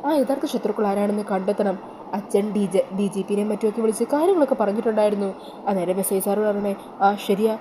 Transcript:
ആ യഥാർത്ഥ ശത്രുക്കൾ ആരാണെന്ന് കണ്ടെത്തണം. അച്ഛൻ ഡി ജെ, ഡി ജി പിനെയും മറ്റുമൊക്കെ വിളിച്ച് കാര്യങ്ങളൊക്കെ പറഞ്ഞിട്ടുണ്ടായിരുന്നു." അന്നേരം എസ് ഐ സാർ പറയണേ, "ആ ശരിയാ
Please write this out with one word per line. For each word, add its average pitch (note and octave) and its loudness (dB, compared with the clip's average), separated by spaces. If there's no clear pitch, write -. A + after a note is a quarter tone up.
ആ C#4+ 0
യഥാർത്ഥ C4+ 0
ശത്രുക്കൾ G#3+ -2
ആരാണെന്ന് G#3 0
കണ്ടെത്തണം. G3 0
അച്ഛൻ G#3 0
ഡി G3+ 2
ജെ, F#3+ 4
ഡി G3+ 0
ജി G3 -2
പിനെയും G#3 0
മറ്റുമൊക്കെ G#3 0
വിളിച്ച് A3+ 0
കാര്യങ്ങളൊക്കെ D4+ 4
പറഞ്ഞിട്ടുണ്ടായിരുന്നു." G#3 2
അന്നേരം F#3 0
എസ് G3+ -2
ഐ - 2
സാർ G3+ 2
പറയണേ, G#3 0
"ആ - 8
ശരിയാ G#3+ 2